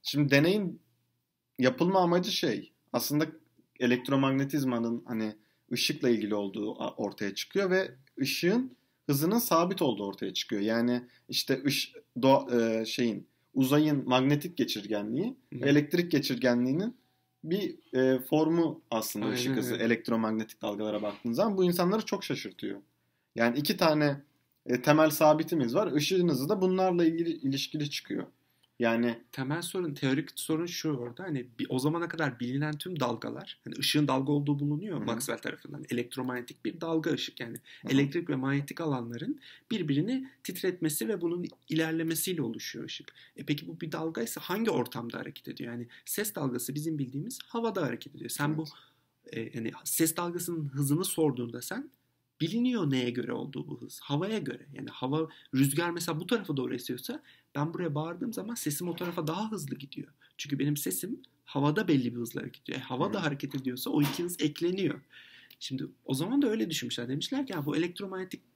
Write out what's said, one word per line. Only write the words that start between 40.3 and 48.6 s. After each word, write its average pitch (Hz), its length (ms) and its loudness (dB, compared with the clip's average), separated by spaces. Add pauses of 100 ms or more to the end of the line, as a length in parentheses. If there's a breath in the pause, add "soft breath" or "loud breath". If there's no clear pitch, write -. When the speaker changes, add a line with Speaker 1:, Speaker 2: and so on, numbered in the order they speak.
Speaker 2:
titretmesi 175 640 -2
ve 190 140 -2
bunun 175 240 -2 (240)
ilerlemesiyle 160 720 0
oluşuyor - 440 -6
ışık. - 280 -14 (240 loud breath)
E 147 80 -12
peki 156 220 -4
bu 165 140 -12
bir 160 100 -8
dalgaysa 165 500 -4
hangi 214 300 0
ortamda 117 480 -4
hareket - 280 -14
ediyor? 120 260 -10
Yani 120 140 -8 (180 loud breath)
ses 214 300 -4
dalgası 135 400 -4
bizim 156 240 -2
bildiğimiz 143 480 -6
havada 220 340 -2
hareket 123 340 -6
ediyor. - 140 -12
Sen 151 280 -2
bu, 156 80 -4 (680 loud breath)